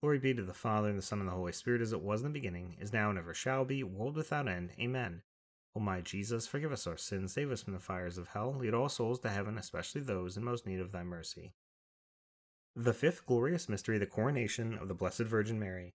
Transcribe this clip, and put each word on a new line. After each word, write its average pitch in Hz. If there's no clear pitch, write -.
Glory 147
be 131
to 117
the 92
Father, 107
and 101
the 95
Son, -
and 95
the 92
Holy 90
Spirit, 120
as 110
it 113
was 104
in 143
the 151
beginning, 90
is 101
now, 107
and 98
ever 85
shall 131
be, 135
world 110
without 147
end. 90
Amen. 120
O 110
my 95
Jesus, 104
forgive 147
us -
our 85
sins, 95
save 143
us 113
from 98
the 92
fires 90
of 85
hell, 120
lead 113
all 123
souls 123
to -
heaven, 101
especially -
those 95
in 110
most 120
need 92
of 92
thy 90
mercy. 85
The 117
fifth -
glorious 131
mystery, 107
the 101
coronation 113
of 90
the 95
Blessed 87
Virgin 110
Mary. 92